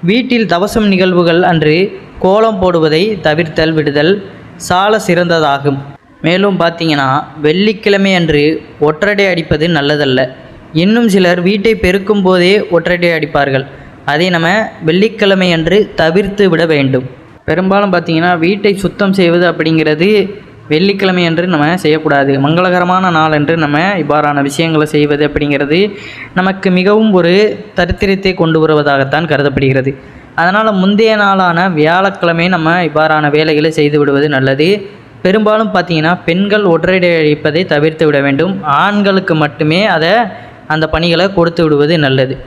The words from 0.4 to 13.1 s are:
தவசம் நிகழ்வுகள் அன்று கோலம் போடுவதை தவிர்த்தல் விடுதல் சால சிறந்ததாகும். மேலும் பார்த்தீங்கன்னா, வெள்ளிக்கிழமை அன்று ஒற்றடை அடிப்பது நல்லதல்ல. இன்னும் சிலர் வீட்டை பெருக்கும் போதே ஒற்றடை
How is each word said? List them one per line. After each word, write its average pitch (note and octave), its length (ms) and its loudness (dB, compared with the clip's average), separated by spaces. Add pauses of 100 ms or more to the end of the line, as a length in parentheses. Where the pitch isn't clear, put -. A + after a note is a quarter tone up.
தவசம் G3+ 420 0
நிகழ்வுகள் F3+ 540 2
அன்று D#3+ 340 2 (420)
கோலம் G#3 400 0
போடுவதை E3 440 0 (200)
தவிர்த்தல் D#3+ 520 -2
விடுதல் D3 380 0 (440)
சால G3+ 420 0
சிறந்ததாகும். D#3+ 800 0 (440)
மேலும் F#3 380 0
பார்த்தீங்கன்னா, D#3+ 480 0 (340)
வெள்ளிக்கிழமை G3 720 0
அன்று D#3 300 2 (360)
ஒற்றடை G3 460 0
அடிப்பது E3 420 -2
நல்லதல்ல. C#3+ 520 0 (520)
இன்னும் G#3+ 360 2
சிலர் F3+ 320 2
வீட்டை G3+ 340 0
பெருக்கும் G3 480 0
போதே F#3 320 4 (160)
ஒற்றடை F3 420 0